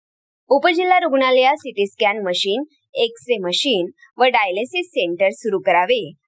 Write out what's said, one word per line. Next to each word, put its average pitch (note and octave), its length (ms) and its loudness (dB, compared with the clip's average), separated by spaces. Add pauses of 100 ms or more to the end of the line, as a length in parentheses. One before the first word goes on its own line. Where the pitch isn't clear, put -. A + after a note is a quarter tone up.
(480)
उपजिल्हा F4+ 520 2
रुग्णालयात C4 580 2
सीटी G3+ 300 -2
स्कॅन G#3 300 -2 (100)
मशीन, G3 360 -2 (300)
एक्स-रे A#3 440 -2
मशीन F#3 520 -2 (280)
व A#3 60 4
डायलिसिस A#3+ 680 0
सेंटर F#3+ 420 0
सुरू G3 280 -4
करावे, F#3 520 0 (160)